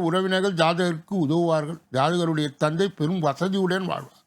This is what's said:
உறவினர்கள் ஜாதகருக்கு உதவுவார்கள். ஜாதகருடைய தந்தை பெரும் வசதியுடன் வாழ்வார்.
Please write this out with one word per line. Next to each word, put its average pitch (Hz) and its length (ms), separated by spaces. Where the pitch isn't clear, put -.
உறவினர்கள் 190 540
ஜாதகருக்கு 170 560
உதவுவார்கள். 160 600
ஜாதகருடைய 156 600
தந்தை 160 340
பெரும் 165 320
வசதியுடன் 190 640
வாழ்வார். - 420